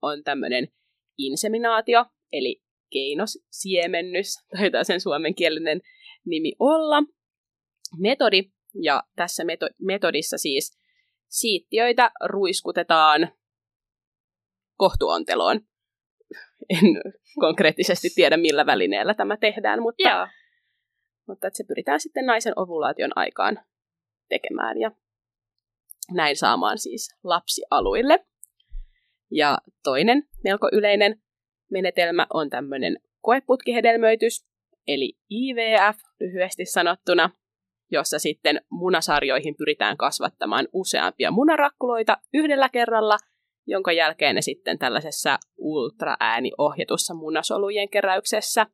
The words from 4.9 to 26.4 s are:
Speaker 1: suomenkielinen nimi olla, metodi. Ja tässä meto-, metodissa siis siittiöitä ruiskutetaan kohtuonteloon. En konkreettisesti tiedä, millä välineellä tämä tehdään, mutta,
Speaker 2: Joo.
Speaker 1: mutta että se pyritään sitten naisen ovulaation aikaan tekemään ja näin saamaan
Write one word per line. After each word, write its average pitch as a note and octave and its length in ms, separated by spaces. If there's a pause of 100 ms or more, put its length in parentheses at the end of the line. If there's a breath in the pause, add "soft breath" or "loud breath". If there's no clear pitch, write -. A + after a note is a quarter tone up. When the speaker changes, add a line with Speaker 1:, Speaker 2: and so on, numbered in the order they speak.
Speaker 1:
suomenkielinen D#3+ 800 (440 loud breath)
nimi D#3+ 340
olla, D4+ 440 (920)
metodi. G3+ 460 (380)
Ja D3 220 (120)
tässä F3 280
meto-, E3 380
metodissa E3+ 560
siis C#3+ 420 (480)
siittiöitä A#3 840 (120)
ruiskutetaan E3+ 1040 (1500)
kohtuonteloon. F2 840 (1080 loud breath)
En F3+ 160 (540)
konkreettisesti F3 760
tiedä, D#3+ 220
millä D#3 280
välineellä G2+ 480
tämä G#3 240
tehdään, G#3 440
mutta, A#3 280
Speaker 2:
Joo. F#3 180 (1000 soft breath)
Speaker 1:
mutta G3 200
että G3 100
se - 100
pyritään - 320
sitten C#4 260
naisen A3+ 300
ovulaation D#3+ 600
aikaan - 440 (680)
tekemään - 480
ja A3 140 (1200)
näin D3+ 260
saamaan G#2+ 400